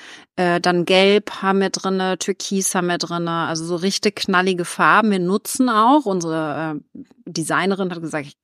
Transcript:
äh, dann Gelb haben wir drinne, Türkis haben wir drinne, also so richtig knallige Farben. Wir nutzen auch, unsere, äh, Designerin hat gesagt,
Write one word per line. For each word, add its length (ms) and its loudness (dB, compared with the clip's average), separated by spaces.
äh, 240 2
dann 240 2
Gelb 580 2
haben 200 2
wir 80 0
drinne, 480 -2
Türkis 580 -4
haben 120 0
wir 100 0
drinne, 340 -4
also 160 -4
so 140 -4
richtig 400 -2
knallige 480 0
Farben. 460 4
Wir 80 2
nutzen 500 0
auch, 360 4
unsere, 720 -4
äh, 260 -14
Designerin 640 -2
hat 100 -10
gesagt, 320 -8